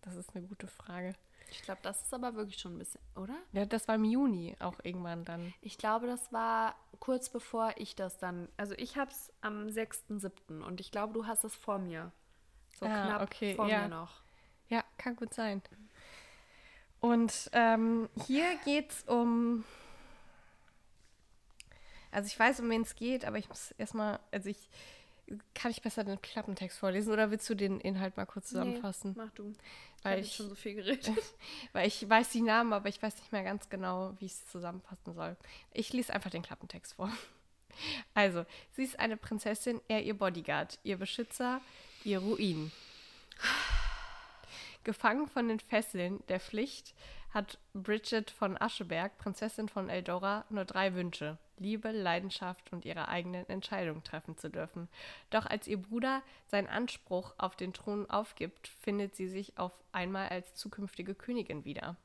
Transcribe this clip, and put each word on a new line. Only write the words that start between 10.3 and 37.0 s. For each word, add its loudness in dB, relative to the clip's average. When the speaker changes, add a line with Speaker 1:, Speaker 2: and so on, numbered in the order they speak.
Speaker 2:
und -6
ich -10
glaube, -2
du 0
hast 0
es -4
vor -2
mir. -4
So -2
Speaker 1:
Ah, 2
Speaker 2:
knapp 2
Speaker 1:
okay, 0
Speaker 2:
vor 2
Speaker 1:
ja. 6
Speaker 2:
mir 0
noch. -8
Speaker 1:
Ja, 2
kann -2
gut -6
sein. -2
Und, 6
ähm, 8
hier 4
geht's 2
um, 4
also 0
ich -6
weiß, 8
um 2
wen 4
es -4
geht, 0
aber -2
ich -4
muss -10
erstmal, -2
also -2
ich, -8
kann 0
ich -4
besser 0
den -2
Klappentext -6
vorlesen 2
oder 6
willst 0
du 4
den 2
Inhalt 0
mal 0
kurz -8
Speaker 2:
Nee, -2
Speaker 1:
zusammenfassen? 0
Speaker 2:
mach -8
du. -10
Speaker 1:
Weil -
Speaker 2:
Ich -18
hab 4
jetzt -2
Speaker 1:
ich -6
Speaker 2:
schon -6
so -8
viel -6
geredet. 0
Speaker 1:
<laughs> -4
Weil 4
ich -2
weiß 8
die 2
Namen, 6
aber 2
ich -4
weiß -2
nicht -10
mehr 2
ganz -2
genau, -2
wie -6
ich -8
es -12
zusammenfassen -8
soll. -4
Ich -2
lese 0
einfach -2
den -4
Klappentext -12
vor. -2